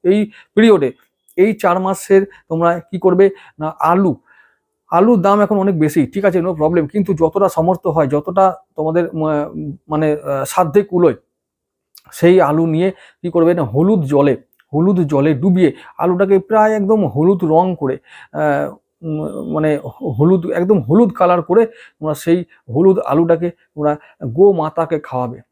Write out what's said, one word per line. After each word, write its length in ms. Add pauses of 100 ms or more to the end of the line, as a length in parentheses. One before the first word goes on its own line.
এই 280 (220)
পিরিয়ডে, 380 (460)
এই 160
চার 260
মাসের 420 (280)
তোমরা 300
কি 200
করবে 300 (300)
না, 200
আলু, 360 (760)
আলুর 300
দাম 200
এখন 180
অনেক 200
বেশি, 260
ঠিক 200
আছে, 160
no 60
problem, 400
কিন্তু 260
যতটা 360
সামর্থ্য 400
হয়, 180
যতটা 480 (200)
তোমাদের, 320
উম, 640 (180)
মানে, 240
আহ, 340
সাধ্যে 360
কুলোয়, 320 (960)
সেই 300
আলু 240
নিয়ে 260
কি 380
করবে 240
না, 100
হলুদ 400
জলে, 340 (360)
হলুদ 340
জলে 260
ডুবিয়ে 400 (240)
আলুটাকে 420
প্রায় 340
একদম 320
হলুদ 380
রং 360
করে, 180 (360)
আহ, 420 (260)
উম, 520
মানে 300
হ-, 280
হলুদ, 400
একদম 300
হলুদ 320
কালার 280
করে 240
তোমরা 480
সেই 300 (320)
হলুদ 240
আলুটাকে 500
তোমরা 480 (280)
গোমাতাকে 760
খাওয়াবে। 360 (120)